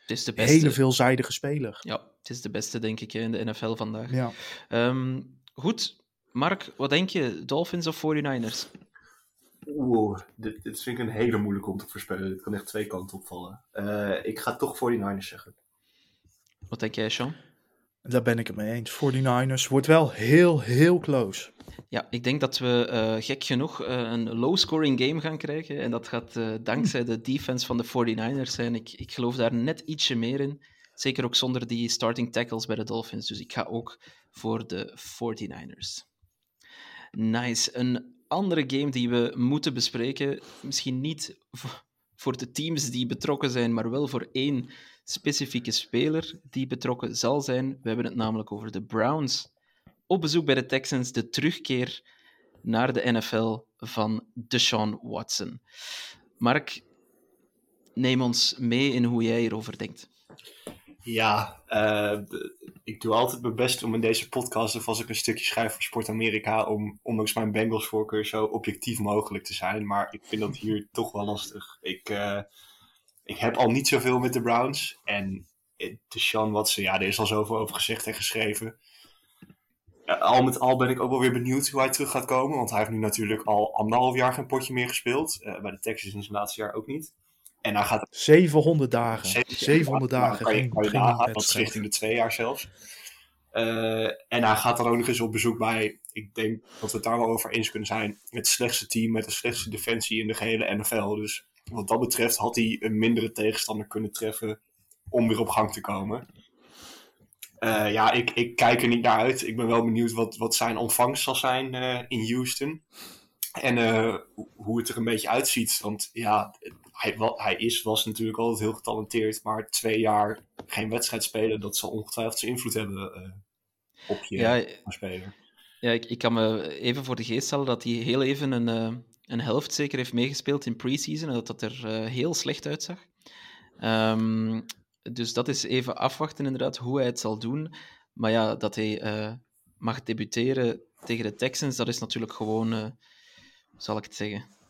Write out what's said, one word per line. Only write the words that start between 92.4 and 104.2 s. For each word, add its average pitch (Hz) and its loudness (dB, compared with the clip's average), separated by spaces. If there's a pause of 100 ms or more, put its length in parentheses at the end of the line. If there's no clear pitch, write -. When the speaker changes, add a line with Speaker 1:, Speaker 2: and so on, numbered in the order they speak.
Speaker 3:
Eh, 113 0
en - 0
hij 107 6
gaat 117 2
dan 120 2
ook 117 6
nog 117 2
eens 113 2
op 113 0
bezoek 113 2
bij, 110 0 (140)
ik 104 -14
denk 110 -2 (160)
dat 107 -4
we 117 -4
het 104 -2
daar 113 2
wel 113 2
over 113 0
eens 110 0
kunnen 107 -6
zijn, 107 -2 (120)
het 113 -4
slechtste 117 0
team 113 0
met 113 0
de - -10
slechtste 117 -4
defensie 110 -2
in 110 -2
de 110 -2
gehele 110 0
N 104 -2
F - -2
L. 107 0
Dus 107 -6 (180)
wat 104 -8
dat 113 2
betreft 120 2
had 110 0
hij 113 2
een 110 0
mindere 113 4
tegenstander 107 0
kunnen 107 -6
treffen 107 -4 (480)